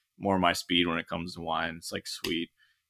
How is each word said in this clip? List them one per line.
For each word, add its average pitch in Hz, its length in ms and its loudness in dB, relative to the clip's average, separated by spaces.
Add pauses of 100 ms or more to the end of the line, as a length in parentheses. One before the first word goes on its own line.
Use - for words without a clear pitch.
(200)
more 98 180 2
my 87 160 6
speed 87 340 2
when 82 120 0
it 82 80 -8
comes 87 260 -6
to 90 80 -10
wine. 82 360 -2
It's, - 140 -10
like, 92 140 -6
sweet, 85 460 -4 (380)